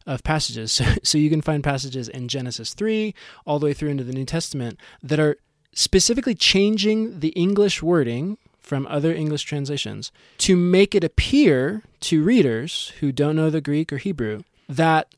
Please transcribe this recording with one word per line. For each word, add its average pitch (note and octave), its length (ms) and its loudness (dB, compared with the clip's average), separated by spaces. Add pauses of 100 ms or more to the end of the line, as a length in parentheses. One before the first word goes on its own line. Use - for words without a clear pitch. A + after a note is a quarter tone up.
of C3+ 160 -6
passages. A#2 500 -4
<laughs> - 20 0
So, C3 100 0 (180)
so - 160 0
you D3+ 120 4
can D#3 120 0
find D3+ 200 -2
passages C3+ 460 -4
in B2 200 -10
Genesis B2 460 -8
three G#3+ 400 -2 (320)
all D3 120 0
the D3 80 0
way C#3+ 80 0
through D3+ 160 -4
into C#3 140 -4
the B2 80 -8
New C3+ 120 -6
Testament B2 540 -6 (240)
that D3+ 180 0
are D3+ 160 2 (360)
specifically A#3 640 2
changing G#3 840 2
the D#3 100 0
English G3 520 0
wording D#3 560 0 (220)
from C#3 280 -4
other D3 260 0
English D3+ 280 -2
translations C3+ 680 -8 (280)
to F#3 180 4
make F3+ 380 4
it F3 100 2
appear F3+ 800 2 (180)
to D#3 220 2
readers D3+ 800 2
who C#3+ 120 0
don't D3 240 0
know D#3 140 2
the D#3 100 0
Greek D3 320 -2
or C#3 60 -4
Hebrew B2 440 -6 (260)
that D#3+ 500 0